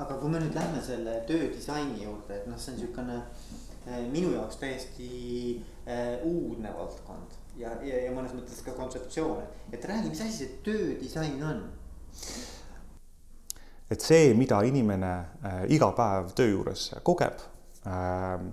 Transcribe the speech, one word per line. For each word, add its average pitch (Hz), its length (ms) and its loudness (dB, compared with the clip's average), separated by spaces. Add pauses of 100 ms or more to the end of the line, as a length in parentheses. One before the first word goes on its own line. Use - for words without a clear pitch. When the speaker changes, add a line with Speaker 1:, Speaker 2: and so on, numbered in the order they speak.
Speaker 1:
aga 135 160 -4
kui 147 120 0
me 165 120 2
nüüd 151 120 -2
lähme 160 280 -2
selle 113 440 -4
töödisaini 147 760 -2
juurde, 104 320 -8
et 101 120 -6
noh, 117 120 -8
see 131 140 -8
on 117 60 -8
siukene, 120 400 -4 (680)
äh, 123 140 -6 (100)
minu 165 240 2
jaoks 110 240 -6
täiesti, 127 480 -6 (760)
äh, 123 400 -2
uudne 117 520 -2
valdkond - 640 -10 (200)
ja, 117 240 -6
ja, 127 220 0
ja 127 100 -2
mõnes 127 200 -4
mõttes - 280 -10
ka 135 120 -8
kontseptsioon, 131 680 -4
et, - 320 -12
et - 160 -8
räägi, 202 200 0
mis 156 120 -4
asi 220 140 -2
see - 260 -8
töödisain 160 800 -2
on? 151 200 -2 (2250)
Speaker 2:
Et 107 100 0
see, 156 320 12
mida 113 320 8
inimene, 104 460 4 (320)
äh, 95 160 -2 (160)
iga 110 180 8
päev 98 440 2
töö 117 180 6
juures - 320 -2 (160)
kogeb, - 400 4 (400)
äh, 92 560 -2 (140)